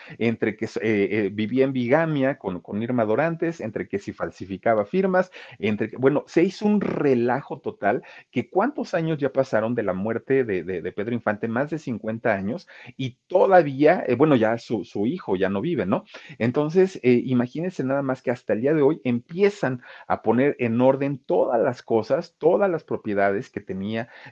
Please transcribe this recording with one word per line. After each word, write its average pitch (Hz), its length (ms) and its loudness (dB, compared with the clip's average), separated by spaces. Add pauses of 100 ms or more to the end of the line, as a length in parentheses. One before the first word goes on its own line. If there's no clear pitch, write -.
(200)
entre 110 380 0
que, 113 80 -6
eh, - 40 -6 (140)
eh, 104 500 0
vivía 110 300 0
en 135 100 0
bigamia 139 640 0
con, 92 240 -8
con 104 220 -6
Irma 120 200 0
Dorantes, 165 580 -2
entre 98 260 -8
que 98 100 -4
si 98 160 -10
falsificaba 98 720 -2
firmas, 185 460 0 (260)
entre 107 320 -2
que, - 80 -14
bueno, 135 300 2
se 165 160 2
hizo 196 240 0
un 208 140 2
relajo 139 800 0
total, 110 420 -2 (260)
que - 220 -4
cuántos 233 420 -2
años 160 240 -2
ya 135 160 -4
pasaron 120 400 0
de 117 80 -2
la 95 120 -2
muerte 113 500 -2
de, 95 200 -2
de, 87 200 -6
de 90 80 -6
Pedro 110 240 -4
Infante, 107 320 -4
más 131 240 -4
de 160 80 -6
cincuenta 110 560 -4
años, 101 320 -6 (280)
y 131 300 -6
todavía, 175 800 4
eh, 123 80 0
bueno, 143 220 4
ya 113 240 2
su, 98 260 -6
su 104 220 -4
hijo 135 280 -4
ya 92 140 2
no 98 120 -2
vive, 131 260 -2
¿no? 113 180 0 (320)
Entonces, 156 640 0
eh, 123 240 4
imagínense 135 460 -2
nada 139 300 -4
más 131 200 -4
que 127 100 -2
hasta 120 200 -6
el 107 80 0
día 139 140 2
de 156 80 2
hoy 147 240 4
empiezan 131 760 0 (240)
a - 160 -2
poner 123 380 2
en 120 220 0
orden 135 380 2
todas 151 420 0
las 123 200 0
cosas, 135 560 -2
todas 196 320 2
las 165 140 -4
propiedades 101 640 0
que 104 120 -10
tenía, 104 480 -6 (220)